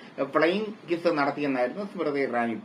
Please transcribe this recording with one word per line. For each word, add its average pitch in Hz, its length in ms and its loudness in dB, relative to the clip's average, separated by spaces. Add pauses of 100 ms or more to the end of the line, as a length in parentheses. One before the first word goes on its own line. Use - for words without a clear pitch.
(240)
ഫ്ലൈയിങ് 170 640 0
കിസ് 170 180 0
നടത്തിയെന്നായിരുന്നു 143 800 0
സ്മൃതി 151 340 -2
ഇറാനി 120 460 0